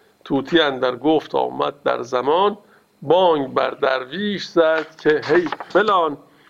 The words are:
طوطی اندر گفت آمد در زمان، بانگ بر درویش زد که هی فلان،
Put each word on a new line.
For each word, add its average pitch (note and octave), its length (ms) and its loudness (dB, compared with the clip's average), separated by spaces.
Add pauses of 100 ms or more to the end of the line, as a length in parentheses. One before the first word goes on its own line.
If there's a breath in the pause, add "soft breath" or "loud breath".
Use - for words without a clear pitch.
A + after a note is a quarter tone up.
(240 soft breath)
طوطی C#3 360 0
اندر C3 360 0
گفت C#3+ 400 0
آمد C3 480 -4
در B2+ 180 -2
زمان، C#3+ 560 0 (440 soft breath)
بانگ D3+ 520 2
بر C3 160 0
درویش C#3 760 -4
زد D#3+ 500 0
که D3+ 280 0
هی F3 240 2 (220)
فلان، F3+ 480 2 (320 loud breath)